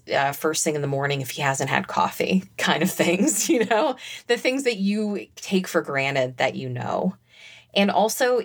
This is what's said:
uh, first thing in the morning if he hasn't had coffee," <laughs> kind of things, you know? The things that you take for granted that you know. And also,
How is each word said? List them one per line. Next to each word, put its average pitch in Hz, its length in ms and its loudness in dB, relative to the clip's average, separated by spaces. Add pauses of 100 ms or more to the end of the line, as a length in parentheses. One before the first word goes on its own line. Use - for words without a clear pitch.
(100)
uh, 139 220 2
first 156 320 -2
thing 156 100 0
in 147 60 -2
the 143 60 -2
morning 139 340 0
if 127 120 -6
he 156 100 -6
hasn't 135 260 0
had 135 180 0
coffee," - 640 0
<laughs> - 60 -18
kind 156 260 0
of - 80 2
things, 185 600 2
you 233 160 4
know? 233 300 2 (300)
The 240 120 2
things 277 260 0
that 233 140 0
you 202 480 -2 (100)
take 190 320 0
for 165 140 2
granted 135 560 -2
that 135 160 0
you 131 160 -6
know. - 440 -2 (600)
And 196 160 4
also, 233 540 2